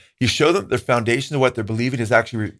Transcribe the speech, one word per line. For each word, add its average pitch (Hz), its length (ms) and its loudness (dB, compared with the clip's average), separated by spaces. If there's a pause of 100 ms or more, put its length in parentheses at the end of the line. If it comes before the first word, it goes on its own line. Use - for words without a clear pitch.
(200)
you 127 80 0
show 156 240 2
them 196 180 -2
their 120 80 0
foundation 120 580 -2
of 131 60 0
what 127 140 4
they're 113 80 -4
believing 117 360 -4
is 110 120 -4
actually 113 280 0
re-, 101 200 -6